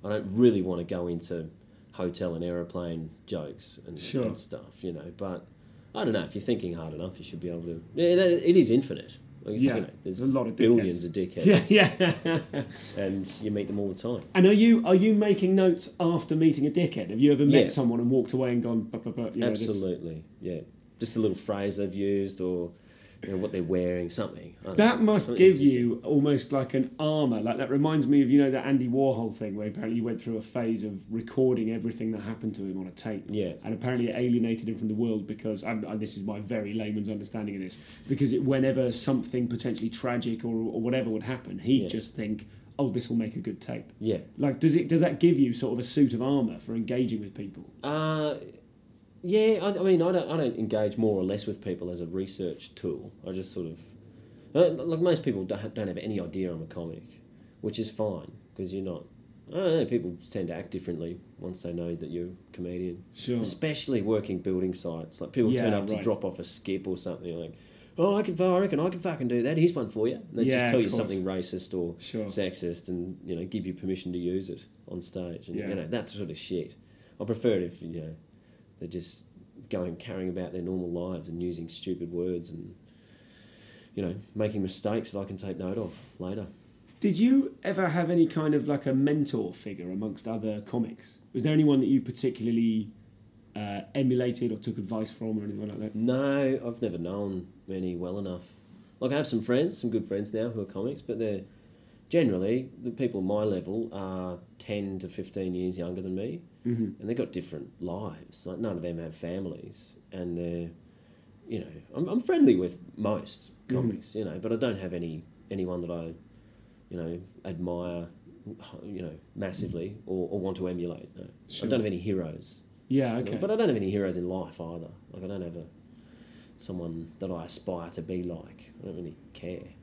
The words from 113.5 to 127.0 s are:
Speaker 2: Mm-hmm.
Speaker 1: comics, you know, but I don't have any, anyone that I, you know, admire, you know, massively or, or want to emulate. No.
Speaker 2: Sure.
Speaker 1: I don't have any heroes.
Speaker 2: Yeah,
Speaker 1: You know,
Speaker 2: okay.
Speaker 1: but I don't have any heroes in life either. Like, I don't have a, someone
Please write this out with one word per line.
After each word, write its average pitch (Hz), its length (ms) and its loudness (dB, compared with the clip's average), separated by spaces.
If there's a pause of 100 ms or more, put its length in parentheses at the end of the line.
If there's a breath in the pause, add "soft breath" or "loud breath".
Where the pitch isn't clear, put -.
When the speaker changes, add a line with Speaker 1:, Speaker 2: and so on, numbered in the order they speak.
Speaker 2:
Mm-hmm. 127 80 -2
Speaker 1:
comics, 117 400 -2
you 110 80 -2
know, 87 180 -6
but 113 120 -2
I - 20 2
don't 113 240 0
have 90 140 -6
any, 82 320 -6 (260)
anyone 90 300 -4
that 85 100 -6
I, 82 220 -8 (760 soft breath)
you 90 120 -10
know, 85 180 -6 (240)
admire, 87 640 -6 (800)
you 95 160 -10
know, 80 100 -8 (240)
massively 92 720 -6
or, 92 260 -2
or 98 80 -2
want 92 180 -4
to 92 120 -4
emulate. 85 480 -6
No. - 80 -14 (240)
Speaker 2:
Sure. - 160 -8
Speaker 1:
I - 40 -2
don't 131 100 4
have 107 60 0
any 98 140 -2
heroes. 87 600 -4 (260)
Speaker 2:
Yeah, 127 300 2
Speaker 1:
You 127 80 -2
know, - 60 -4
Speaker 2:
okay. - 100 -4
Speaker 1:
but 196 100 0
I 220 60 2
don't 220 100 4
have 131 100 4
any 95 140 0
heroes 98 260 0
in 87 120 -4
life 92 320 -6
either. 82 280 -10 (220)
Like, 92 120 -14
I 92 40 -10
don't 98 140 -8
have 85 160 -10
a, 80 80 -12 (920 loud breath)
someone 82 600 -8